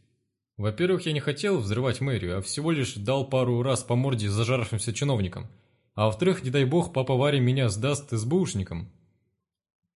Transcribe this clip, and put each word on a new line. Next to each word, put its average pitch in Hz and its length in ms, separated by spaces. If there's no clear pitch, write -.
Во-первых, 170 480
я 160 60
не 147 80
хотел 170 380
взрывать 113 440
мэрию, 95 360
а 98 40
всего 151 280
лишь 143 240
дал 127 340
пару 123 340
раз 123 200
по 120 140
морде 123 320
зажравшимся 113 640
чиновникам. 101 580
А 104 120
во-вторых, 151 380
не 127 60
дай 139 140
бог, 160 280
папа 131 240
Варя 139 240
меня 123 300
сдаст 135 400
С 110 140
Б 135 120
Ушникам. 98 560